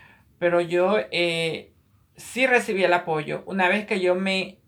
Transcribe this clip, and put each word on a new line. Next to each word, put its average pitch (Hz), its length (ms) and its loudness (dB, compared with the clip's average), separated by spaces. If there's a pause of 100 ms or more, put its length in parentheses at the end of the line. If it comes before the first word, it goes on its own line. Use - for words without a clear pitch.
(380)
Pero 175 220 2
yo, 175 380 2 (120)
eh, 165 640 -2 (440)
sí - 300 -2
recibí 208 380 2
el 175 80 4
apoyo. 156 540 -2
Una 185 220 0
vez 208 180 0
que 202 140 -4
yo 180 140 2
me 190 540 -4